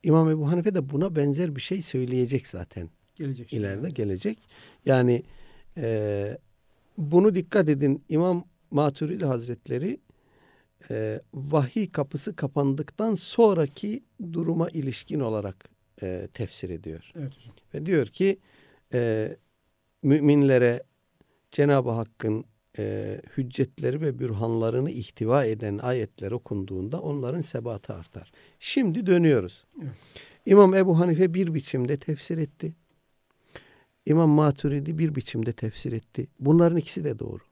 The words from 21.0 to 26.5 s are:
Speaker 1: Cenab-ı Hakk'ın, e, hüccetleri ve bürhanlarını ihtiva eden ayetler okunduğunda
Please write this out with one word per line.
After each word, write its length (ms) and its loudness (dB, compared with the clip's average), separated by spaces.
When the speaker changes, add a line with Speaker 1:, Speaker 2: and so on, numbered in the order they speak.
Speaker 1:
Cenab-ı 380 2
Hakk'ın, 560 -4
e, 420 -6
hüccetleri 640 -4
ve 180 -2
bürhanlarını 720 0
ihtiva 540 -2
eden 320 -4
ayetler 540 -4
okunduğunda 680 -6